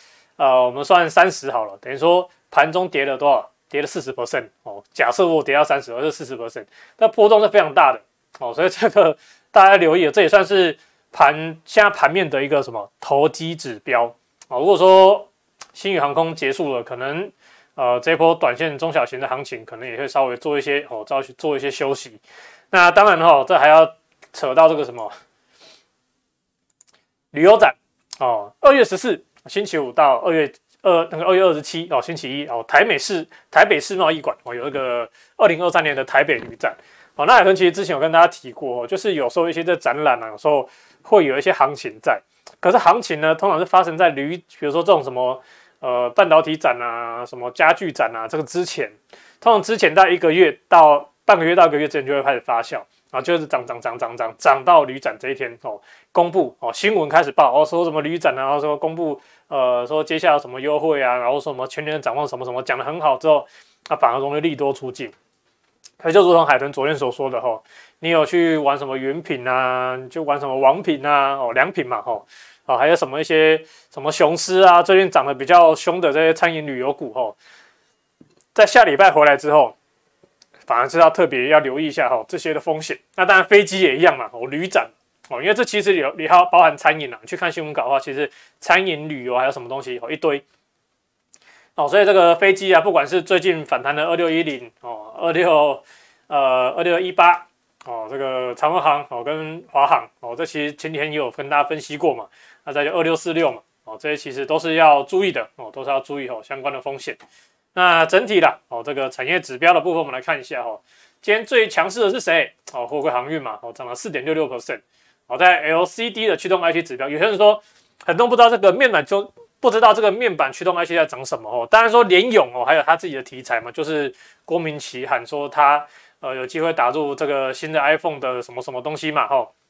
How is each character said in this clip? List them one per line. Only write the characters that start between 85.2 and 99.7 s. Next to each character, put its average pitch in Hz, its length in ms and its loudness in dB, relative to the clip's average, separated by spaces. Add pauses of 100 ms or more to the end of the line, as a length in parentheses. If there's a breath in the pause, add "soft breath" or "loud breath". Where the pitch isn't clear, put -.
哦， 123 100 -8
因 165 80 -2
为 208 60 0
这 240 100 -2
其 208 160 -4
实 190 140 0
有， 143 180 -2
里 156 160 -8
头 180 240 6
包 170 60 6
含 160 180 4
餐 156 240 0
饮 127 120 -10
啊， 117 100 -16
你 117 40 -20
去 175 100 -10
看 170 140 -6
新 160 140 -10
闻 151 80 -12
稿 139 120 -4
的 123 40 -4
话， 135 100 0
其 139 140 -8
实 143 180 -6 (300 soft breath)
餐 185 260 0
饮、 156 220 -8
旅 139 160 -12
游 123 140 -2
还 127 80 0
有 139 40 0
什 131 120 -12
么 120 60 -16
东 135 140 -10
西 127 200 -12
哦， 120 80 -14
一 156 60 -8
堆。 147 280 -4 (1300 soft breath)
哦， 151 100 -2
所 170 140 2
以 196 60 4
这 208 80 4
个 170 200 6
飞 190 200 2
机 190 200 -2
啊， 165 60 6
不 196 100 0
管 147 160 2
是 170 140 -2
最 180 180 0
近 165 260 -2
反 131 180 -4
弹 139 120 -4
的 151 120 -4
二 170 100 -2
六 170 140 -2
一 160 120 -2
零 139 380 -10
哦， 113 380 -16
二 170 120 -2
六， 156 540 2 (420 soft breath)
呃， 131 440 0
二 170 120 -6
六 175 160 0
一 185 140 -6
八 175 340 2 (380)
哦， 113 240 -10
这 135 80 -12
个 127 380 -6
长 156 180 -2
荣 180 80 -2
航 143 300 0
哦 123 120 -10
跟 156 480 -10